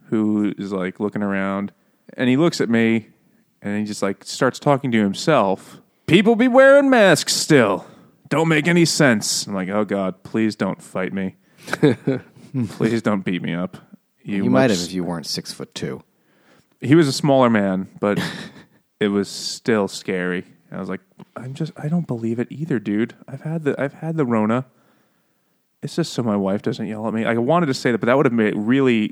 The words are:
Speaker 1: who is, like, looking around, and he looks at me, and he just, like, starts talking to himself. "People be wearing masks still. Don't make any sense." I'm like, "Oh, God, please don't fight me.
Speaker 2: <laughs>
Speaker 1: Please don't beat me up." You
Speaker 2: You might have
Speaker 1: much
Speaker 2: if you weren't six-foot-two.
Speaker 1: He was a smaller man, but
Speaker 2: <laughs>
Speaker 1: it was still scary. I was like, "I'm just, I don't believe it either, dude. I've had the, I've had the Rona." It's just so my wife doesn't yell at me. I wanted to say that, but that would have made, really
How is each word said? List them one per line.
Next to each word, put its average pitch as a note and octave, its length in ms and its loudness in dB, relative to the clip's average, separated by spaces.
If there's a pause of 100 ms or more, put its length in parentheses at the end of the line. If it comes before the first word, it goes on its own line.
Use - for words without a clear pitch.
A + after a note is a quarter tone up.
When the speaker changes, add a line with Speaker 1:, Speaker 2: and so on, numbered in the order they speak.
Speaker 1:
who G#2+ 480 0
is, G2 140 -8
like, F#2+ 300 -6
looking G#2 200 -4
around, G2 520 -4 (400)
and B2 160 -2
he B2+ 80 2
looks D#3+ 240 0
at - 80 -2
me, A2+ 400 2 (520)
and G2+ 160 -6
he G#2 60 -4
just, G#2 180 -8
like, G2 220 -4
starts - 340 -2
talking C#3 360 0
to A2 80 4
himself. G2+ 800 0 (240)
"People G#3+ 320 4
be A#3+ 100 4
wearing C4+ 420 8
masks G3+ 460 4
still. G#2+ 500 4 (440)
Don't D#3+ 180 0
make D#3 220 2
any E3+ 160 4
sense." B2 600 2
I'm G#2 60 -8
like, F#2 140 -4
"Oh, G#2 160 -2
God, F#2+ 400 -4
please A2 320 -2
don't F#2+ 260 -6
fight - 300 -8
me. F#2+ 240 -6 (460)
Speaker 2:
<laughs> C#3+ 160 4 (720)
Speaker 1:
Please A2+ 320 -2
don't G2+ 240 -2
beat F2 160 -4
me F2+ 120 -6
up." F2 220 -6 (480)
You G2 220 -4
Speaker 2:
You A#2+ 40 0
might C3 200 4
have F#2+ 100 0
Speaker 1:
much F2 80 -6
Speaker 2:
if F2 60 -10
you F#2 100 -4
weren't E2+ 220 -8
six-foot-two. - 760 -10 (760)
Speaker 1:
He C3 160 4
was E3 120 6
a C3 60 -2
smaller C3+ 360 4
man, F#2+ 400 0 (100)
but G2+ 180 0 (420)
Speaker 2:
<laughs> - 420 -20
Speaker 1:
it G#2+ 80 0
was G2+ 200 -2
still - 600 -2
scary. F2+ 560 -6 (260)
I F#2+ 80 -12
was F#2+ 100 -10
like, F#2+ 120 -10 (340)
"I'm B2 180 -12
just, D3+ 240 -8
I D3+ 120 -10
don't E3 180 -2
believe A2+ 320 -4
it A#2+ 100 -4
either, C#3+ 300 -6
dude. G#2 340 -2 (140)
I've - 140 -14
had D#3+ 220 -8
the, C#3+ 180 -2
I've C#3 140 -4
had D#3+ 220 -8
the D3+ 80 0
Rona." A2+ 400 0 (1160)
It's C#3+ 120 -12
just E3 180 -4
so B2+ 100 -4
my A2 120 0
wife G2 280 -2
doesn't A2 240 -6
yell G#2+ 200 -8
at G2+ 60 -4
me. A2+ 100 -2
I A2+ 140 -2
wanted D3+ 300 0
to C3+ 80 -2
say - 160 -2
that, A2+ 80 0
but A2 80 -2
that B2 100 4
would D3 80 2
have A#2+ 80 0
made, G#2+ 220 0
really A2+ 560 2